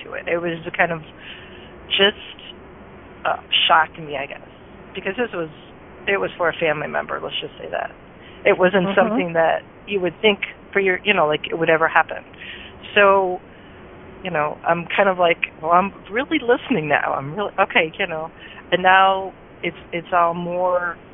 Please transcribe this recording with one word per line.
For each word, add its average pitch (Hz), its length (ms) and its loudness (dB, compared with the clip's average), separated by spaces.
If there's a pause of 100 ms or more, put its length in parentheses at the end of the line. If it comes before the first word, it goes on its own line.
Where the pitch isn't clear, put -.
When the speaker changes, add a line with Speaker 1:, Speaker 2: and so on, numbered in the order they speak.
Speaker 1:
to - 100 -14
it. - 140 -10
It 170 100 -2
was 170 300 -4
a 180 80 -10
kind 175 160 0
of 165 100 -6 (880)
just, - 480 -2 (880)
uh, - 120 -2 (300)
shocked 160 320 2
me, 147 180 -10
I 139 100 -8
guess, - 180 -16 (480)
because 190 240 -8
this 240 160 -2
was, 170 160 -6 (580)
it 196 100 2
was 185 200 -2
for 170 120 2
a 151 100 -4
family 151 280 0
member, 151 340 -6
let's 147 200 -6
just 151 160 -12
say - 140 -14
that. - 200 -6 (540)
It 196 120 6
wasn't 185 280 4
Speaker 2:
Mm-hmm. 196 140 2
Speaker 1:
something 190 340 0
that 165 280 2 (260)
you 202 140 -2
would 175 200 -2
think 208 180 4 (320)
for - 80 0
your, 185 240 2
you 202 100 2
know, 175 140 4
like, 151 220 -2
it - 80 -4
would 165 120 0
ever 160 180 4
happen. - 340 2 (720)
So 196 460 4 (840)
you 185 60 -6
know, 151 360 -2
I'm 170 200 0 (100)
kind 202 100 4
of 185 120 0
like, 175 420 2
"Well, 160 120 0
I'm 185 200 4 (180)
really 285 300 -2
listening 233 480 0
now. 147 260 2
I'm 143 200 -6
really, 202 260 -4
okay," 170 380 0
you 196 80 -2
know. 160 240 -8 (420)
And 180 100 0
now 190 520 4 (280)
it's, 175 140 -6 (160)
it's 170 200 -6
all 170 200 4
more 175 640 -2 (160)